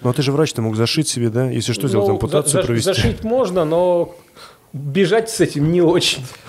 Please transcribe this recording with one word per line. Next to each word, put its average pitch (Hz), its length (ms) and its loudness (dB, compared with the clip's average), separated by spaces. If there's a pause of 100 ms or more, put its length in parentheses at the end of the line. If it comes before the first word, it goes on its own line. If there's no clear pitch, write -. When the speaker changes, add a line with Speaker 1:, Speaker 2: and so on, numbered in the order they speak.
Speaker 1:
Ну, 123 80 2
а - 20 4
ты 151 80 -2
же 135 120 0
врач, 151 200 0
ты - 80 -6
мог 110 160 -2
зашить 117 320 0
себе, 120 220 -2
да? 123 200 0
Если 120 220 -2
что, 110 160 -2
сделать 101 200 2
Speaker 2:
Ну, 101 60 2
Speaker 1:
ампутацию 139 380 0
Speaker 2:
за-, 160 80 2
за-, - 60 0
Speaker 1:
провести. 117 260 0
Speaker 2:
зашить - 320 -2
можно, 214 400 0
но 170 500 0 (600)
бежать 170 560 0
с - 100 -2
этим 147 320 0
не 180 80 2
очень. 165 420 2 (260)